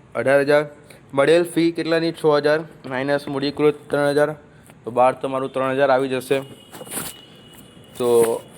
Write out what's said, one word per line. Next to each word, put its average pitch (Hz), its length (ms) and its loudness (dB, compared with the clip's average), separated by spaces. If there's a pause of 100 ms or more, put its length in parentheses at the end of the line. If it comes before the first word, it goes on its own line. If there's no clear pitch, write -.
(160)
અઢાર 131 240 2
હજાર, 147 260 2 (480)
મળેલ 151 300 4
ફી 170 280 0
કેટલાની? 165 400 -2
છ 160 140 -10
હજાર 147 340 2 (300)
માઇનસ 139 380 -4
મૂડીકૃત 143 480 0 (140)
ત્રણ 143 200 0
હજાર, 147 220 2 (520)
તો 113 80 -10
બાર 123 220 4
તમારું 135 400 -6
ત્રણ 131 180 -2
હજાર 135 180 2
આવી 131 200 2
જશે. 131 300 -2 (1600)
તો 117 440 2 (160)